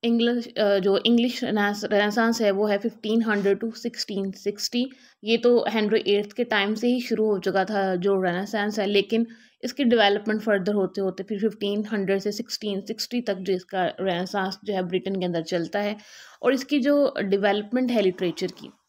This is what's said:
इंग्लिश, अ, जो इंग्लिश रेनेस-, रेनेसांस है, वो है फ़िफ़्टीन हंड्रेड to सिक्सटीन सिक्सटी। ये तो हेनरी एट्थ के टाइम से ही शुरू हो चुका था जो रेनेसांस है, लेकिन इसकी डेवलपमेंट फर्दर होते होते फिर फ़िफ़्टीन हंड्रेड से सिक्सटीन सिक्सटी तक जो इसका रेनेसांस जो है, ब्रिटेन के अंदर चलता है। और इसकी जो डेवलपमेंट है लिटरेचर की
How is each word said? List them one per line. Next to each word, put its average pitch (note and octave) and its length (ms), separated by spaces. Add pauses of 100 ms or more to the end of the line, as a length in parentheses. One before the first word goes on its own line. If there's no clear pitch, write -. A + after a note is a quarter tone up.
इंग्लिश, A#3 500
अ, G3+ 240
जो G3 200
इंग्लिश A#3+ 460
रेनेस-, G#3 480
रेनेसांस A3+ 480
है, G#3 100
वो G3+ 160
है G3+ 120
फ़िफ़्टीन A3 440
हंड्रेड G3+ 360
to A3+ 160
सिक्सटीन G3 560
सिक्सटी। A#3+ 600 (340)
ये A3+ 120
तो A#3+ 320
हेनरी G#3+ 380
एट्थ G#3 260
के A#3+ 120
टाइम G#3+ 300
से A3+ 140
ही B3 120
शुरू A3 260
हो G3+ 120
चुका F#3+ 260
था F#3+ 320
जो F#3+ 260
रेनेसांस G#3 560
है, G3+ 80
लेकिन G#3 400 (380)
इसकी C#4 200
डेवलपमेंट G#3+ 560
फर्दर G3+ 340
होते F#3+ 260
होते F#3+ 220
फिर G3 180
फ़िफ़्टीन G#3 440
हंड्रेड G3 340
से G#3 140
सिक्सटीन G#3 480
सिक्सटी - 400
तक G#3+ 140
जो F#3+ 180
इसका F3+ 340
रेनेसांस F#3+ 760
जो G3+ 100
है, F#3 80
ब्रिटेन F#3 380
के F3+ 60
अंदर E3+ 160
चलता E3+ 380
है। G#3 160 (460)
और C4 120
इसकी C4+ 260
जो C#4+ 420
डेवलपमेंट G#3 680
है A3+ 120
लिटरेचर F#3 440
की - 260 (160)